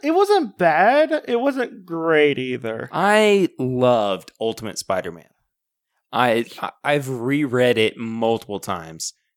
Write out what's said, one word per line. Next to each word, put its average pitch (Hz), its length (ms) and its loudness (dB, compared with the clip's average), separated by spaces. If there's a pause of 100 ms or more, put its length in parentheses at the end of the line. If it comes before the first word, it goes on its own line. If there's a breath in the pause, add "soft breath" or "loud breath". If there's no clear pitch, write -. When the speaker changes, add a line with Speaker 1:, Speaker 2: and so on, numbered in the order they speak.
Speaker 1:
it 294 80 -2
wasn't 381 460 0
bad. 240 680 2
It 240 140 0
wasn't 254 440 -4
great 160 520 2
either. 123 540 -8
Speaker 2:
I 202 680 4
loved 123 840 0
Ultimate 110 380 -6
Spider-Man. 87 520 -6 (840)
I, 117 340 2 (160)
I, - 100 -8 (120)
I've 143 260 -2
reread 123 680 0
it 110 200 2
multiple 113 600 -4
times. 82 540 -10 (240)